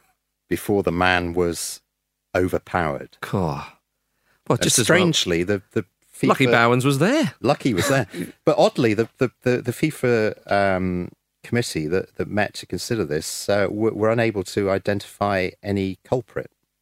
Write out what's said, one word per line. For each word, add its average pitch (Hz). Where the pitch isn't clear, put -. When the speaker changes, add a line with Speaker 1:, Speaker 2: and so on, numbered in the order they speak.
Speaker 1:
<laughs> -
before -
the 87
man 87
was 85
overpowered. 82
Speaker 2:
God. 76
Well, -
Speaker 1:
And 120
Speaker 2:
just -
as 110
well 165
Speaker 1:
strangely, 127
the, 101
the 113
fifa -
Speaker 2:
Lucky 165
Bowens 120
was 139
there. 220
Speaker 1:
Lucky 135
was 87
there. 135
Speaker 2:
<laughs> -
Speaker 1:
But 160
oddly, 151
the, 113
the, 127
the, 123
the 120
fifa, 120
um, 92
committee 113
that, 90
that 90
met 101
to -
consider 104
this, 76
uh, 101
w-, 107
were 104
unable 113
to 98
identify 98
any 98
culprit. -